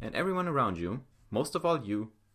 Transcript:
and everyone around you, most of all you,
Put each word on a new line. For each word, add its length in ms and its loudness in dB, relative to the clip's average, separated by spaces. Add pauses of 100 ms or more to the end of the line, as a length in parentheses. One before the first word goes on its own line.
and 140 -6
everyone 340 0
around 300 2
you, 240 -2 (280)
most 240 0
of 100 0
all 200 2
you, 280 -2 (220)